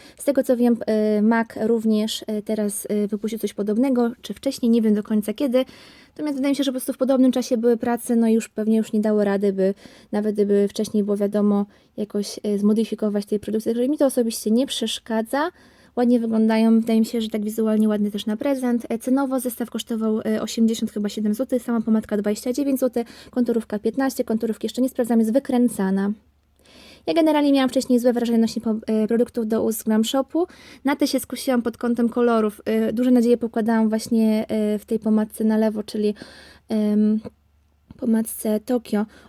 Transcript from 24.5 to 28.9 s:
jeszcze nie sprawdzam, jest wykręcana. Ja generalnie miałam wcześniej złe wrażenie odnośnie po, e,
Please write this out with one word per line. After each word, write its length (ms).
jeszcze 160
nie 60
sprawdzam, 300
jest 140
wykręcana. 800
Ja 80
generalnie 380
miałam 160
wcześniej 300
złe 140
wrażenie 240
odnośnie 260
po, 120
e, 200